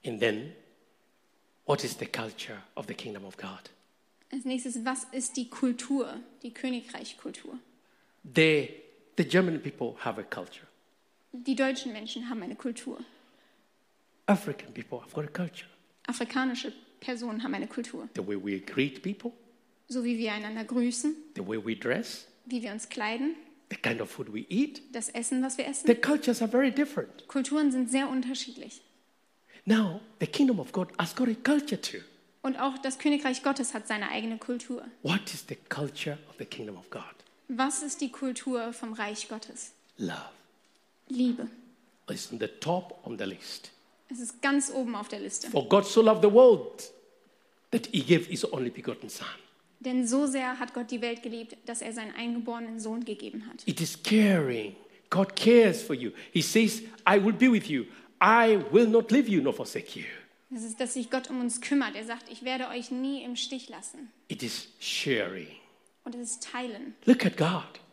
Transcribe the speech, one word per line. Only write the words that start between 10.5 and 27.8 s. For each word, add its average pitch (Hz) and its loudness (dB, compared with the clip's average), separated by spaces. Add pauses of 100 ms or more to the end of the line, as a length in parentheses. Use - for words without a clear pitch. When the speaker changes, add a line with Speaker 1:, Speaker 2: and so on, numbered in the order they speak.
Speaker 2:
Die 247 -2
deutschen 262 -2
Menschen 220 -10
haben 226 -8
eine 208 -10
Kultur. 247 -8 (1300)
Speaker 1:
African - 0
people 120 -10
have - -20
got 151 -4
a 151 -10
culture. - -8 (380)
Speaker 2:
Afrikanische 247 -4 (280)
Personen 233 -6
haben 269 -4
eine 285 -4
Kultur. 240 -8
Speaker 1:
The 95 -6
way 101 -4
we 98 -4
greet - -2
people. 208 -6 (560)
Speaker 2:
So 247 -4
wie 240 -2
wir 220 -2
einander 214 -6
grüßen. 247 0 (220)
Speaker 1:
The 196 -6
way 110 -2
we 113 -2
dress. - -2 (200)
Speaker 2:
Wie 247 -4
wir 214 -8
uns 220 -10
kleiden. 240 -2 (340)
Speaker 1:
The - -10
kind 113 -2
of 107 -6
food - -10
we 110 -6
eat. 269 0 (100)
Speaker 2:
Das 233 -6
Essen, 254 -2
was 254 -4
wir - -2
essen. 277 -4
Speaker 1:
The 233 10
cultures 254 2
are 220 0
very 254 4
different. - -2
Speaker 2:
Kulturen 285 2
sind 254 0